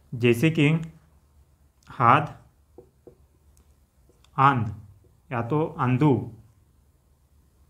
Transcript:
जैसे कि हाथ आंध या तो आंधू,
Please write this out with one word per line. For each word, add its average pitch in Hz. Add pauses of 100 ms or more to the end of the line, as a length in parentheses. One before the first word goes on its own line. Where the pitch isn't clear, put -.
(140)
जैसे 120
कि 151 (1200)
हाथ 131 (2000)
आंध 135 (560)
या 120
तो 151 (140)
आंधू, 127 (1600)